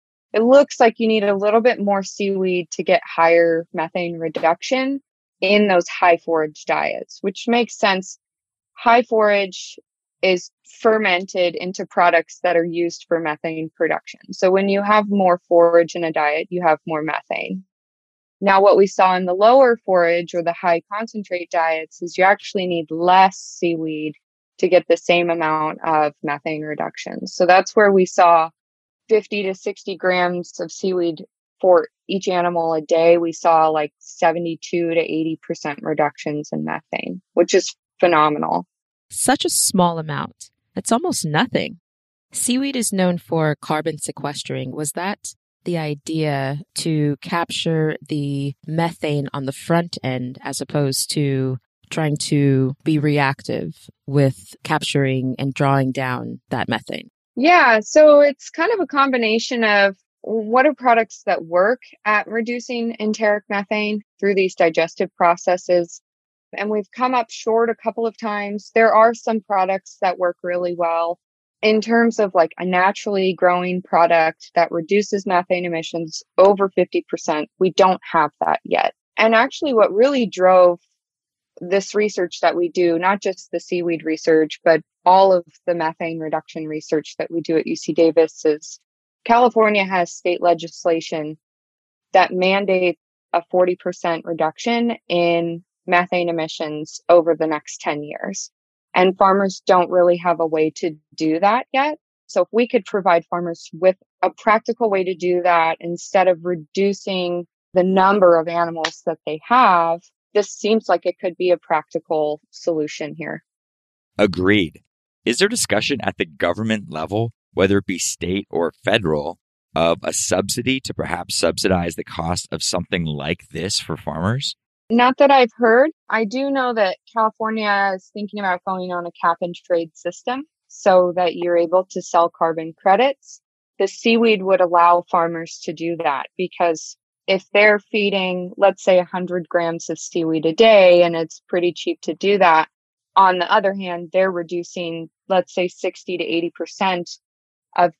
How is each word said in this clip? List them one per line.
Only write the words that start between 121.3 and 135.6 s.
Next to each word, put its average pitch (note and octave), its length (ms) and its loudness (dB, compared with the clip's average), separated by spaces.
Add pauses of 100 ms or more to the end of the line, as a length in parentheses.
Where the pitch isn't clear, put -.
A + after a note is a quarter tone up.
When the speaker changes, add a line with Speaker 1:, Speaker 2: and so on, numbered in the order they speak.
Speaker 3:
subsidize F2 640 -2
the E2 80 -10
cost E2 480 -6
of D#2 100 -6
something F2+ 420 -4
like D2+ 440 -8
this E2 320 -6
for D#2+ 160 -10
farmers? F#2 580 -6 (360)
Speaker 1:
Not A#3+ 260 4
that C#4+ 140 6
I've C4 260 4
heard. A#3+ 360 4 (180)
I A3 160 -2
do C4 240 -4
know B3+ 240 -2
that G3 240 0 (180)
California G#3+ 800 -2
is - 180 -12
thinking G#3 260 -12
about F#3 280 -4
going F#3 260 -6
on F3 140 -6
a E3+ 120 -12
cap E3+ 220 0
and F3 140 -6
trade E3+ 420 -4
system B3 460 -8 (260)
so F3+ 480 2
that F3+ 200 0
you're F3 200 0
able E3+ 360 0
to F3+ 100 -8
sell E3+ 260 0
carbon E3 480 -4
credits. A3+ 640 0 (380)
The F#3+ 100 0
seaweed A3+ 540 2
would F#3+ 180 2
allow F3 500 4
farmers E3 540 -2